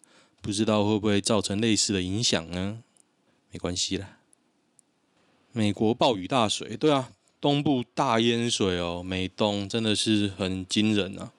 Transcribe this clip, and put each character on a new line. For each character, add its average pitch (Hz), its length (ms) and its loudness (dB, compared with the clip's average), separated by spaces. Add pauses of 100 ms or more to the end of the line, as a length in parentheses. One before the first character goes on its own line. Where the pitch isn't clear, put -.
(420)
不 117 100 -4
知 104 120 0
道 107 220 4
会 107 140 2
不 107 80 -2
会 101 120 2
造 104 220 2
成 101 180 -2
类 113 160 2
似 - 180 0
的 95 80 0
影 95 220 -2
响 85 280 0
呢？ 98 320 -6 (680)
没 87 80 -12
关 87 160 -4
系 92 220 -2
啦。 95 220 -14 (1300)
美 107 220 0
国 110 200 2
暴 127 220 2
雨 90 120 -6
大 120 200 2
水， - 300 -6
对 151 140 2
啊， 131 200 0 (280)
东 143 220 0
部 135 220 2 (100)
大 127 260 2
淹 117 300 2
水 95 300 0
哦， 87 240 -4
美 92 240 -4
东 101 400 0
真 113 160 -4
的 107 120 2
是 104 340 2
很 92 360 -4
惊 107 300 2
人 95 240 -2
啊。 98 200 -12